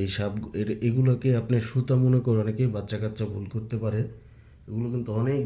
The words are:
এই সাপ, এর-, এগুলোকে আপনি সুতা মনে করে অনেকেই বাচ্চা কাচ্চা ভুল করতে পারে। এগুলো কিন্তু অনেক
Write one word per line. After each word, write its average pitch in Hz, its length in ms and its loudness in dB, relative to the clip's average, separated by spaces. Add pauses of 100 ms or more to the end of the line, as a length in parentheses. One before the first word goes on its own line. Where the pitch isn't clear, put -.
এই 98 60 0
সাপ, 101 260 -2 (200)
এর-, 107 280 -4
এগুলোকে 127 560 4
আপনি 120 240 2
সুতা 127 340 0
মনে 127 240 6
করে 120 200 2
অনেকেই 110 280 0
বাচ্চা 104 300 -4
কাচ্চা 110 280 -4
ভুল 101 200 -6
করতে 110 320 -6
পারে। 110 240 0 (640)
এগুলো 113 220 -4
কিন্তু 120 240 -4
অনেক 131 320 0